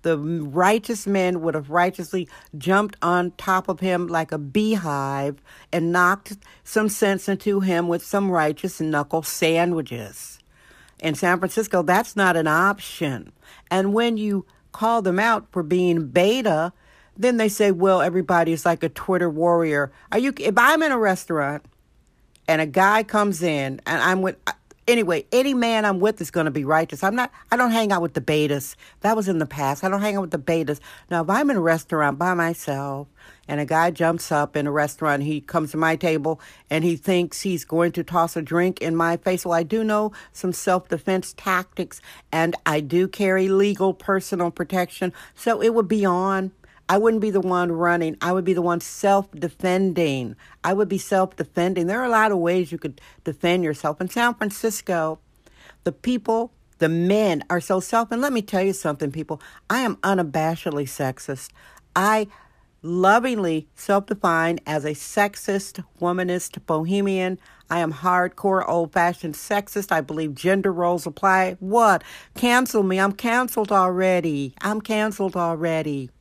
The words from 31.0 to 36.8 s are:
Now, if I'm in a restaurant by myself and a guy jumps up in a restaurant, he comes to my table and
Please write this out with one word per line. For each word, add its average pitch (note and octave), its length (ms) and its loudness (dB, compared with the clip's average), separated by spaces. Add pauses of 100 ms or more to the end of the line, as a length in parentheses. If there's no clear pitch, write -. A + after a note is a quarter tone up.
Now, E3+ 120 0
if D#3+ 80 -4
I'm C#4 200 2
in A#3+ 60 0
a F3+ 40 2
restaurant D#3+ 600 0
by F3+ 140 0
myself C#3+ 760 -4 (400)
and D3 120 -4
a D3 40 -2
guy D#3+ 260 2
jumps E3 400 -2
up D3 240 0
in D3 140 0
a - 20 -2
restaurant, D3 540 0
he D3+ 160 -4
comes D#3 320 -4
to D#3 60 -4
my D#3+ 180 2
table D#3+ 420 -2 (320)
and D#3+ 140 0